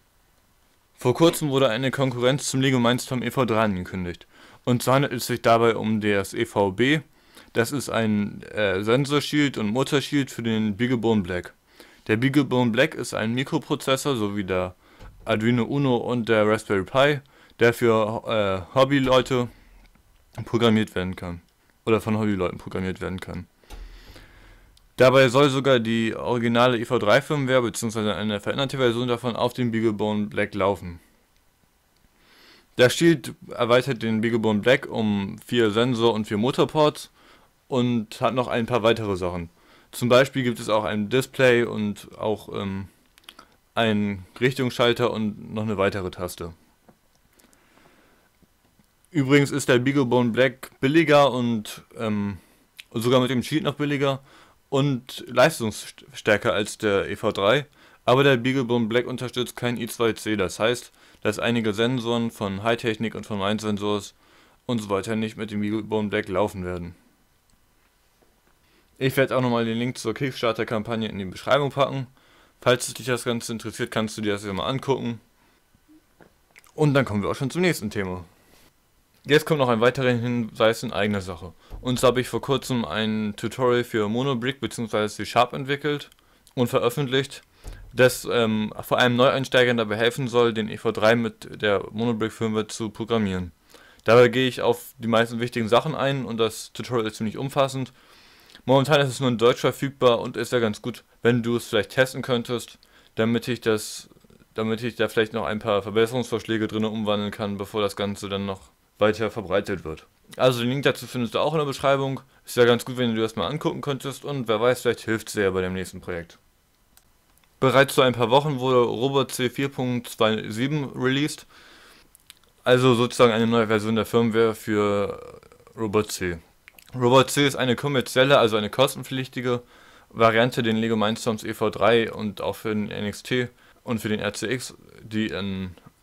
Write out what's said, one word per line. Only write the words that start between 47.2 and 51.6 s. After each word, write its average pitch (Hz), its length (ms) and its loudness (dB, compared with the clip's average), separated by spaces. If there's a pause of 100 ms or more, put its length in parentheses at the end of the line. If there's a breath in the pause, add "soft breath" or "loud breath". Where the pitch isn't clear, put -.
Übrigens 143 400 4
ist 139 180 -4
der 127 100 6
BeagleBone 123 520 2
Black 123 400 0 (100)
billiger 143 500 6
und, 117 520 -4 (160)